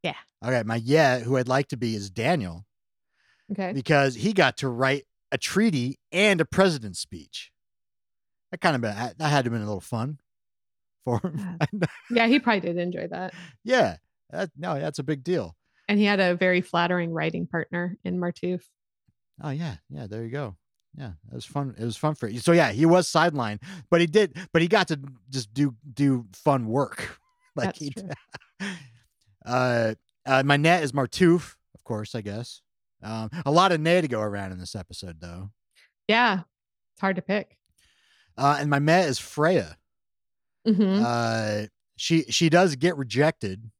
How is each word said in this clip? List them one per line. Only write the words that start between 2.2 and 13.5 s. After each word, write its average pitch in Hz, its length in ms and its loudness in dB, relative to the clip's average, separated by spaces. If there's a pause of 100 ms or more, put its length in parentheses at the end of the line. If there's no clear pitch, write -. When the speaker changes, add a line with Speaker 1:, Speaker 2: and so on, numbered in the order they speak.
Speaker 1:
Okay. 185 220 -6
Speaker 2:
Because 139 420 2
he 143 180 -2
got 156 260 2
to 135 100 -4
write 131 360 0 (260)
a 139 80 -2
treaty 151 600 0 (120)
and 190 300 2
a 156 40 4
president's 135 540 0
speech. - 520 -14 (1000)
That 180 100 -12
kind 160 160 4
of 117 60 0
been, 107 120 -2
that 117 260 -6
had 147 240 2
to 117 60 0
been 113 120 -2
a 104 40 -4
little 101 140 -6
fun 127 380 -6 (880)
for 123 160 0
him. 175 420 -8
<laughs> - 100 -2
Speaker 1:
Yeah. 185 140 -2 (240)
Yeah, 233 160 4
he 269 120 4
probably 214 220 2
did 175 160 -4
enjoy 175 320 -4
that. 180 240 -8 (320)